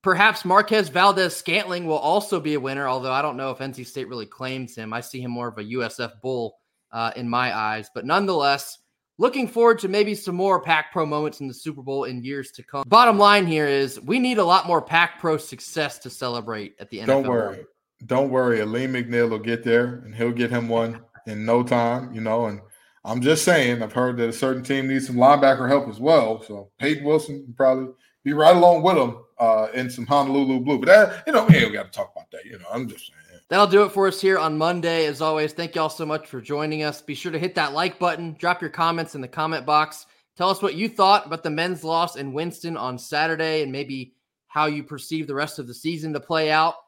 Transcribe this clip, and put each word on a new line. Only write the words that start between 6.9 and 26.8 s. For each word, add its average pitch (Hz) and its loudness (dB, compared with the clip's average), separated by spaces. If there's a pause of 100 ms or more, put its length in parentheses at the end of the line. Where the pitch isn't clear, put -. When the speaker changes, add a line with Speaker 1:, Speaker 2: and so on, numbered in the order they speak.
Speaker 1:
uh, 113 -4
in 123 -8
my 120 -2
eyes. 107 -6
But 113 -10
nonetheless, 156 0 (420)
looking 254 0
forward 233 4
to 190 -6
maybe 208 0
some 190 -8
more 185 0
Pac 156 -2
Pro 165 -2
moments 151 -6
in 139 -10
the 127 -12
Super 139 -12
Bowl 135 -6
in 127 -8
years 135 -10
to - -20
come. 139 -8
Bottom 220 8
line 202 8
here 156 2
is 139 0
we 208 0
need 247 0
a 190 4
lot 175 4
more 165 2
Pac 170 0
Pro 160 0
success - -8
to 131 -18
celebrate 113 -8
at 104 -16
the 107 -12
N 113 -2
F 135 4
L 135 0
Speaker 2:
Don't 127 -4
worry. 110 0
Speaker 1:
level. 95 -16 (420)
Speaker 2:
Don't 135 0
worry. 123 2
Aleem 120 -4
McNeil 120 0
will 110 -4
get 113 -4
there, 123 0
and 107 -18
he'll 117 -2
get 117 -2
him 117 -2
one 117 -2 (240)
in 107 -8
no 120 2
time, 123 -2
you 110 -10
know. 113 -2
And 101 -8 (440)
I'm 117 -4
just 151 2
saying, 123 2
I've 107 -8
heard 123 0
that 117 0
a 117 -4
certain 131 -2
team 135 -4
needs 135 -4
some 123 -6
linebacker 135 6
help 143 2
as 104 -12
well. 120 2
So 101 -16
Peyton 143 -2